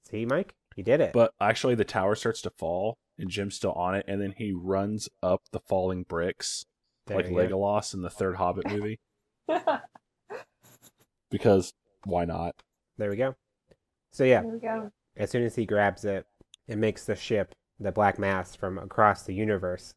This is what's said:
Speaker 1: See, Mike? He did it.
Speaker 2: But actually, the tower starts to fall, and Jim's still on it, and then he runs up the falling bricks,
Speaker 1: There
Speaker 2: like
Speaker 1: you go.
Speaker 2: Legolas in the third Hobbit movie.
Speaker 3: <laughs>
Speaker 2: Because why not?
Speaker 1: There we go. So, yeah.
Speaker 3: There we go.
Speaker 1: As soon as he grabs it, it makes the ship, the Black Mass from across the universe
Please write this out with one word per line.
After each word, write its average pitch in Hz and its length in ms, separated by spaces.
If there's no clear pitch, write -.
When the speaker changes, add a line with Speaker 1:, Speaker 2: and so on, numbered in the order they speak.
Speaker 1:
See, 113 140
Mike? 147 280
He 95 80
did 135 180
it. 107 120
Speaker 2:
But 117 260
actually, 113 360
the 107 100
tower 101 300
starts - 280
to 92 60
fall, 92 480
and 95 120
Jim's 101 260
still - 180
on 90 220
it, 98 120
and 98 140
then 98 160
he 104 160
runs 98 560
up 92 180
the - 80
falling 92 440
bricks, - 640
Speaker 1:
There 98 100
Speaker 2:
like 92 120
Speaker 1:
you 90 60
go. 92 220
Speaker 2:
Legolas 101 360
in 95 80
the 87 80
third 95 280
Hobbit 92 320
movie. 104 300
Speaker 3:
<laughs> 330 100
Speaker 2:
Because 98 440
why 87 220
not? 85 300
Speaker 1:
There 104 120
we 101 60
go. 127 200
So, - 120
yeah. 127 180
Speaker 3:
There 226 100
we 226 80
go. 220 320
Speaker 1:
As 104 160
soon 120 120
as 113 120
he 113 100
grabs 104 400
it, 98 200
it 107 100
makes 110 280
the 104 100
ship, 101 380
the 98 120
Black 101 280
Mass 95 360
from 92 220
across 101 460
the 98 100
universe 95 640